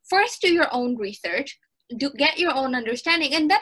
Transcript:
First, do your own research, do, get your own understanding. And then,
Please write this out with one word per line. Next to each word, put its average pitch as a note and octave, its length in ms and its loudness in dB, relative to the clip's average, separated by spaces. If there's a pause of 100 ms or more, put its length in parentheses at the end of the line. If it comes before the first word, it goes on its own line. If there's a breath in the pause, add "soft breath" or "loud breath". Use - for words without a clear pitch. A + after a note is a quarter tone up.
First, G#4 320 2
do F#4 100 4
your E4+ 200 4
own B3 260 -2
research, G#3 600 -6 (400)
do, C#4 140 -2
get D4+ 280 0
your E4 160 0
own C4 200 -2
understanding. B3+ 580 -2
And D#4 160 2
then, G4+ 120 4